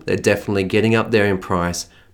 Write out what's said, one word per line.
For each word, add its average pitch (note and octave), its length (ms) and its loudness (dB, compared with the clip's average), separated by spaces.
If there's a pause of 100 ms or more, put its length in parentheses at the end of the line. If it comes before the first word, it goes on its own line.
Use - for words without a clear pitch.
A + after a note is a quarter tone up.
they're G2+ 100 0
definitely G2 480 0
getting G#2+ 300 2
up A2+ 160 0
there G#2+ 160 4
in G2 120 0
price, F2 500 -4 (260)